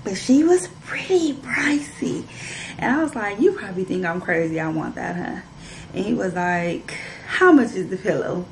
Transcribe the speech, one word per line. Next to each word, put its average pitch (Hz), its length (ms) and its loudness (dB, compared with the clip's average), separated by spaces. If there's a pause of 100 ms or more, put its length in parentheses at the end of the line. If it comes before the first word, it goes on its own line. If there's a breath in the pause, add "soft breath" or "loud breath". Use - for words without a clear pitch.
But 190 140 -4
she 277 260 6
was 359 240 4 (180)
pretty 330 480 0
pricey. - 920 -2 (520 loud breath)
And 247 180 2
I 320 80 2
was 294 120 -4
like, 202 240 -4
"You 370 140 6
probably 190 300 -6
think 185 220 -2
I'm 170 160 -2
crazy. 165 380 0
I 160 100 -2
want 160 260 -4
that, - 200 -6
huh?" - 260 -6 (520 loud breath)
And 185 120 -2
he 226 80 0
was 196 200 -2
like, 175 600 -2 (340 loud breath)
"How 370 240 6
much 254 220 8
is 185 160 -4
the 185 80 -4
pillow?" 175 540 -2